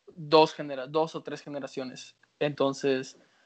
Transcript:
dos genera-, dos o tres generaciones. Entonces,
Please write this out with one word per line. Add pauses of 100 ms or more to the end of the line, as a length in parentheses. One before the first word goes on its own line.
(140)
dos
genera-,
dos
o
tres
generaciones. (240)
Entonces, (280)